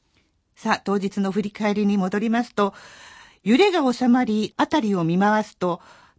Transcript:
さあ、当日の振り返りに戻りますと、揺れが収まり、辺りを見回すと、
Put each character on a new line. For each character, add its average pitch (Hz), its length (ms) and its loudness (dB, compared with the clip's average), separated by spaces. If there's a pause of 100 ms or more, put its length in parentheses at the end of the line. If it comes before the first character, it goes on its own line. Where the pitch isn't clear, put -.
(560)
さ 220 160 -4
あ、 - 120 -2
当 196 140 -2
日 196 220 -4
の 196 100 -2
振 202 120 -2
り 202 100 -8
返 208 220 -4
り 208 120 0
に 202 100 0
戻 190 220 -2
り 220 100 -2
ま 233 140 0
す - 140 -14
と、 202 180 0 (680)
揺 214 120 4
れ 392 140 4
が 294 220 2
収 254 160 0
ま 247 160 4
り、 214 340 -2
辺 285 300 0
り 202 80 0
を 170 80 0
見 165 120 0
回 214 280 2
す - 120 -18
と、 180 240 -4 (380)